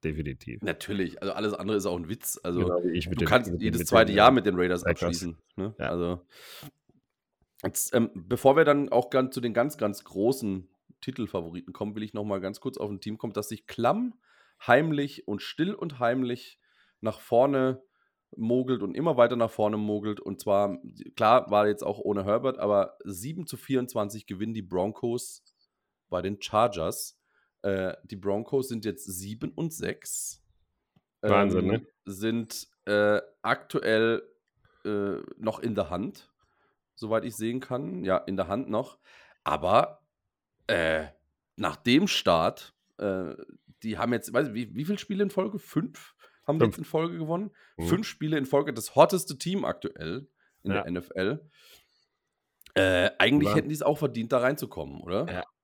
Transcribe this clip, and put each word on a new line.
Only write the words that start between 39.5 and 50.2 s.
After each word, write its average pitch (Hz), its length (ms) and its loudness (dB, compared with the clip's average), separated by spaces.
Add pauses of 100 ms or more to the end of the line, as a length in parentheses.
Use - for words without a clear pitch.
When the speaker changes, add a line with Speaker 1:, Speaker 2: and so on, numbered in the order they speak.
Speaker 2:
äh, 80 400 2 (500)
nach 90 200 -4
dem 147 320 4
Start, - 640 2 (220)
äh, 92 380 -4 (480)
die 107 160 -6
haben 117 140 0
jetzt, - 200 -4
weiß 135 160 2
ich, 107 60 -10
wie, 110 200 -8
wie 135 100 -6
viele 196 140 -4
Spiele 196 240 -4
in 196 80 0
Folge? 190 280 -4
Fünf - 560 -6 (300)
haben 151 140 0
die 135 60 6
Speaker 1:
Fünf. 104 100 2
Speaker 2:
jetzt - 40 -12
in 165 60 -8
Folge 170 340 -4
gewonnen. 170 340 -6 (240)
Speaker 1:
Mhm. 82 100 -4
Speaker 2:
Fünf 202 220 0
Spiele 156 280 -4
in 135 100 -2
Folge, 143 280 0
das - 220 -6
hotteste 160 420 4
Team 185 260 -4
aktuell - 600 -6 (380)